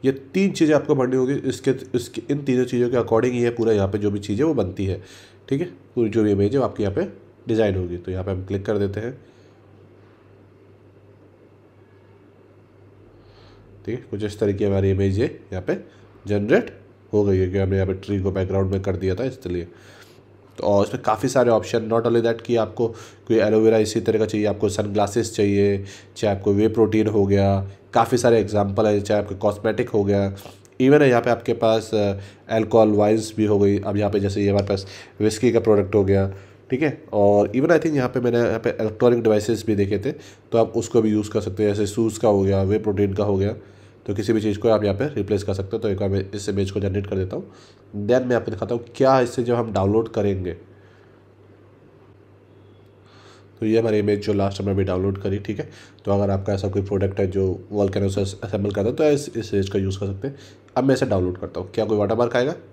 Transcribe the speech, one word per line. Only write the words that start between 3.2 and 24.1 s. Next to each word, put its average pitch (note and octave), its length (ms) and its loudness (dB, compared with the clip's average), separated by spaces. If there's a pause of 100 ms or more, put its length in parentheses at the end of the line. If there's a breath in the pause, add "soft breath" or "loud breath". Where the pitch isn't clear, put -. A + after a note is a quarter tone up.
ही A#2+ 100 -2
है A#2 140 2
पूरा A2+ 180 2
यहाँ G2 140 2
पे G#2 100 -4
जो G#2 140 0
भी G2+ 80 -4
चीज़ G2+ 200 -4
है D3 60 2
वो D#3+ 80 0
बनती F#2+ 320 -4
है, F#2 160 -4 (480 loud breath)
ठीक C#3 120 -2
है। F3+ 60 -6 (280)
पूरी A#2 140 2
जो G#2+ 140 2
भी G#2 80 4
इमेज G2+ 220 2
है C#3 60 2
वो A#2+ 60 2
आपकी - 180 -4
यहाँ G2 120 -2
पे F#3 120 -2 (400)
डिज़ाइन A2 280 2
होगी। F2 220 -6
तो F#2 140 -10
यहाँ F#2 120 -6
पे G2 80 -6
हम F#2+ 140 -6
क्लिक G2 200 -6
कर G#2+ 120 -2
देते G2+ 220 -2
हैं, B2 180 -10 (4000 loud breath)
ठीक A2+ 100 -8
है, B2+ 160 -16
कुछ G#2 120 -8
इस G2+ 160 -8
तरीके G2+ 180 0
की G#2 80 0
हमारी G2 260 2
इमेज G2 280 0
ये C3+ 60 2 (260)
यहाँ F#2 160 -8
पे F3+ 100 -2 (480 loud breath)
जनरेट G#2 440 0 (440)
हो G#2 100 4
गई G2 140 2
है F#2 140 0
कि G2 60 -4
हमने F#2+ 180 0
यहाँ F#2+ 120 0
पे F#2+ 80 -4
ट्री G2+ 240 -4
को F#2+ 120 -2
बैकग्राउंड F#2+ 400 -2
में F#2+ 100 -2
कर F#2+ 140 -2
दिया F#2+ 200 -2
था A#2+ 80 -6
इसलिए। F2+ 440 -8 (920 loud breath)
तो - 60 -10
और G2+ 220 2
इसमें - 180 -8
काफ़ी A2 260 0
सारे A#2+ 220 4
ऑप्शन, A2 380 0
not A2+ 160 0
only A#2 160 2
that A#2 200 -2
कि A#2 140 -2
आपको A2 320 -2 (400 loud breath)
कोई A2+ 100 2
एलोवेरा A2 400 4
इसी G#2+ 240 0
तरह G#2+ 180 0